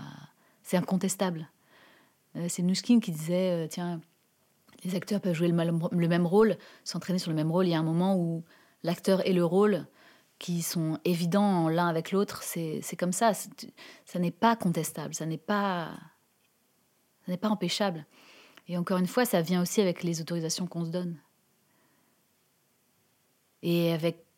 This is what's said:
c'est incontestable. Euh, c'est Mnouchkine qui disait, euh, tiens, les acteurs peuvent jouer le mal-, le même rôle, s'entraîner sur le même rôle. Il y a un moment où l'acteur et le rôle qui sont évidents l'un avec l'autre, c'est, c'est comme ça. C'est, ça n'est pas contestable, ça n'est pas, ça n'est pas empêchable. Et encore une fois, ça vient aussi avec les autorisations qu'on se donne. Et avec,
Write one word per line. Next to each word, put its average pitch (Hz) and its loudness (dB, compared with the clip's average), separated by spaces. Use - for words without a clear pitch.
c'est - 0
incontestable. 180 0
Euh, 165 -4
c'est 175 -4
Mnouchkine 190 4
qui 185 -2
disait, 170 0
euh, 156 -6
tiens, 175 -6
les 185 -4
acteurs 196 -2
peuvent 180 0
jouer 170 2
le 170 4
mal-, 170 2
le 170 2
même 175 4
rôle, 196 4
s'entraîner 185 -4
sur 180 -6
le 156 0
même 156 0
rôle. 185 2
Il 175 2
y 165 2
a 156 2
un 160 0
moment 175 2
où 165 -2
l'acteur 175 0
et 196 2
le 175 4
rôle 185 2
qui 175 -4
sont 160 -2
évidents 175 2
l'un 170 2
avec 160 -4
l'autre, 196 -2
c'est, 156 -6
c'est - -10
comme 180 -2
ça. 226 2
C'est, - -6
ça - -10
n'est 175 0
pas 226 2
contestable, 165 -4
ça 160 -8
n'est 160 -4
pas, 190 -2
ça 180 -6
n'est 180 -4
pas 214 0
empêchable. 190 -2
Et 175 -4
encore 180 0
une 180 2
fois, 247 2
ça 196 2
vient 180 2
aussi 175 0
avec 180 2
les 170 -2
autorisations 165 -4
qu'on 170 -6
se 165 -6
donne. 175 -6
Et 170 2
avec, 165 -2